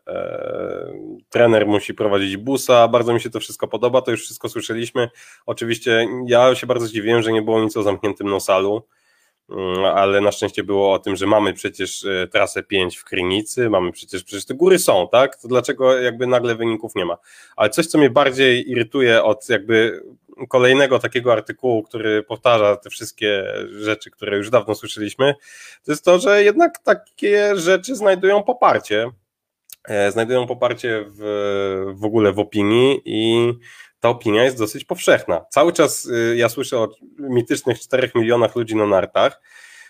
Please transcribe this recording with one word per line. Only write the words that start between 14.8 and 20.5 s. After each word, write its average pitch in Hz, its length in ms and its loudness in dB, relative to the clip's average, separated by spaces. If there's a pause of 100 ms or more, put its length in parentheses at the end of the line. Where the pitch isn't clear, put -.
tak? 131 240 2
To - 120 -20
dlaczego 127 500 0
jakby 123 280 -2
nagle 123 280 0
wyników 113 400 -4
nie 95 100 -4
ma? 87 120 -6 (400)
Ale 107 140 2
coś, 170 160 -2
co - 120 0
mnie 143 120 6
bardziej 131 600 2
irytuje 120 520 2
od 104 260 -2
jakby 110 540 0 (460)
kolejnego 131 500 4